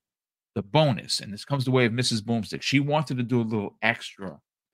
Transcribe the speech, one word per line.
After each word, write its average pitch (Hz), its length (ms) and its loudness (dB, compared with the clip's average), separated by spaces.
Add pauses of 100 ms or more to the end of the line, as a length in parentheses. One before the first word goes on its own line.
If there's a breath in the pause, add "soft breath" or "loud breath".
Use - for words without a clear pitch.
(540)
the 104 80 -4
bonus, 110 580 2
and 104 120 -12
this 107 140 -12
comes 139 180 -2
the 131 60 0
way 127 160 6
of 107 80 2
Missus 120 260 0
Boomstick, 110 420 -4
she 143 180 2
wanted 147 360 0
to 123 60 -2
do 120 180 2
a - 20 0
little 110 380 -4
extra 98 580 -4 (360)